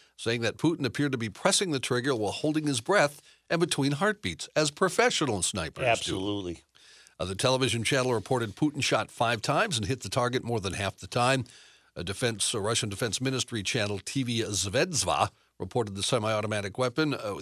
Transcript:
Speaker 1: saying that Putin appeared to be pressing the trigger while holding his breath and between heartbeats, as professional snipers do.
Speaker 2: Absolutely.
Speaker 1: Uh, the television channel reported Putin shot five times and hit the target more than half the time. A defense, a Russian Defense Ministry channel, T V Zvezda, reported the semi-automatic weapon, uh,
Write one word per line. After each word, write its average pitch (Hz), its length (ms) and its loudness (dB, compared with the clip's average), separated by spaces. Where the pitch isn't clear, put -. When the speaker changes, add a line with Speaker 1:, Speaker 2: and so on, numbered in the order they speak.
Speaker 1:
saying 117 240 -2
that 107 160 0
Putin 156 260 2
appeared 135 280 0
to 127 60 0
be 113 120 -4
pressing 190 400 2
the 135 100 0
trigger 123 340 0
while 104 180 0
holding 151 340 0
his 127 160 0
breath 165 400 2
and 170 100 0
between 143 340 2
heartbeats, - 640 -2
as 147 160 2
professional 180 720 2
snipers 135 420 -4
do. 123 60 2
Speaker 2:
Absolutely. 98 720 -2
Speaker 1:
Uh, 85 60 -4
the 92 100 -4
television 123 500 2
channel 127 280 2
reported 113 440 -2
Putin 147 260 0
shot 117 280 2
five 117 300 0
times 170 380 0
and 107 80 -2
hit 131 140 -2
the 101 100 -10
target 123 340 0
more 117 160 -2
than 95 140 -4
half 98 240 -4
the - 80 -14
time. 123 380 2
A 85 80 -6
defense, 101 480 -2
a 110 80 -2
Russian 110 300 0
Defense 98 300 -2
Ministry 127 420 -2
channel, 101 420 0
T 135 200 -2
V 117 180 0
Zvezda, 101 880 0
reported 104 340 -2
the 98 80 -6
semi-automatic 107 760 0
weapon, 127 380 0
uh, 107 280 -4